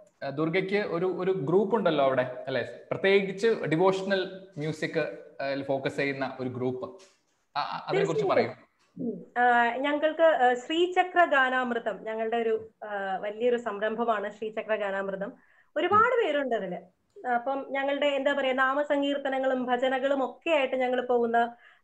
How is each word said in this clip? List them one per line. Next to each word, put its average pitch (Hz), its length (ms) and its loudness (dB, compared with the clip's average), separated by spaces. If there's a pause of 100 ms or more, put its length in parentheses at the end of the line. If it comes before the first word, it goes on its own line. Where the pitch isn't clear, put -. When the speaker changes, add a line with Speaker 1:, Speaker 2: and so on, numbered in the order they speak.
(240)
Speaker 1:
ആ, 139 60 -6
ദുർഗയ്ക്ക് 175 460 0
ഒരു, 185 420 -2
ഒരു 185 140 0
group 185 440 2
ഉണ്ടല്ലോ 160 280 2
അവിടെ, 127 420 0
അല്ലെ? 131 340 -4 (100)
പ്രത്യേകിച്ച് 196 560 2
devotional 190 1000 0 (120)
music, 156 600 -4 (240)
ആ, 139 200 -4
ഫോക്കസ് 135 340 -2
ചെയ്യുന്ന 135 440 -2
ഒരു 127 80 -4
group. 127 520 -6 (560)
ആ, 143 40 0
ആ, - 280 -6
അതിനെ 185 160 2
കുറിച്ച് 147 220 0
Speaker 2:
തീർച്ചയായും. - 260 2
Speaker 1:
പറയൂ. - 540 -14
Speaker 2:
ഉം, 214 360 -4
ആ, 240 340 4
ഞങ്ങൾക്ക്, 294 460 0
ആ, 254 320 6
ശ്രീചക്ര 349 720 2
ഗാനാമൃതം 254 800 0
ഞങ്ങളുടെ 220 320 -4
ഒരു, 220 340 -2 (140)
ആ, 196 320 -4
വലിയൊരു 220 400 0
സംരംഭമാണ് 220 720 -2
ശ്രീചക്ര 214 460 -4
ഗാനാമൃതം. 196 560 -4 (440)
ഒരുപാട് 415 380 4
Speaker 1:
ഉം. 453 100 2
Speaker 2:
പേരുണ്ട് 285 300 0
അതില്. 185 460 -6 (260)
അപ്പം 254 440 -2
ഞങ്ങളുടെ 277 360 0
എന്താ 277 260 0
പറയാ, 262 200 0
നാമസങ്കീർത്തനങ്ങളും 269 1120 0
ഭജനകളും 254 580 2
ഒക്കെ 247 260 -4
ആയിട്ട് 269 260 2
ഞങ്ങൾ 247 300 0
പോകുന്ന, 233 500 2 (280)